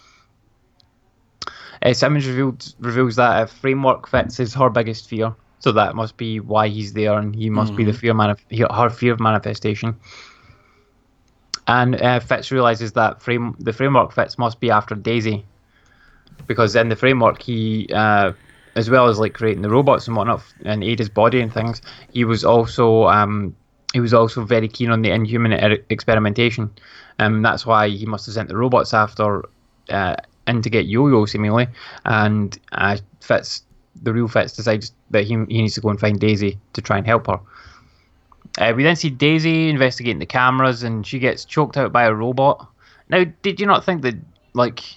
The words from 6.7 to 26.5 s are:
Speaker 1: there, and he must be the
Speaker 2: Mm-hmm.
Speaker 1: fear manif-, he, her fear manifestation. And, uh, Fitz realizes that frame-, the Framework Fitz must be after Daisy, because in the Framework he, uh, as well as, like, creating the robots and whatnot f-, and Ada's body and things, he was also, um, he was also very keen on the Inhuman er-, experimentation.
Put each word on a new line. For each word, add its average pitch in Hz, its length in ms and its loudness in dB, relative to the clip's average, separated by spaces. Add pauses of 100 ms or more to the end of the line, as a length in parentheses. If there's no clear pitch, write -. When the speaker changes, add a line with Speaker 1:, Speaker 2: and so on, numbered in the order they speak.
Speaker 1:
there, 107 240 0
and 104 180 -4
he 110 140 -4
must 107 260 -2
be 113 80 0
the 107 80 0
Speaker 2:
Mm-hmm. 120 80 -6
Speaker 1:
fear 117 140 2
manif-, 104 240 2 (100)
he, 113 200 0
her 117 220 0
fear 120 300 0
manifestation. 110 760 -2 (1700)
And, 123 340 2
uh, 123 160 2
Fitz - 320 -4
realizes 117 440 0
that 110 280 0
frame-, 120 380 -4
the 113 120 -4
Framework 131 400 2
Fitz - 240 -2
must 117 220 -4
be 117 140 0
after 107 240 0
Daisy, 107 500 -4 (1000)
because 110 260 2
in 117 140 4
the 110 80 -2
Framework 127 440 2
he, 110 540 -4
uh, 104 380 2 (420)
as 113 160 -2
well 127 160 6
as, 107 140 2
like, 110 140 -2
creating 107 280 -2
the 104 80 -2
robots 135 380 2
and 113 80 -4
whatnot 110 240 -2
f-, - 140 -20 (100)
and 107 180 -4
Ada's 110 260 -4
body 117 320 2
and 113 140 -4
things, 113 260 -6 (320)
he 120 120 0
was 113 200 -2
also, 113 640 4
um, 104 480 0 (400)
he 127 60 0
was 113 140 0
also 113 300 2
very 110 240 0
keen 117 220 -2
on 113 120 2
the 107 80 2
Inhuman 113 440 0
er-, 104 240 2 (100)
experimentation. 110 840 0 (480)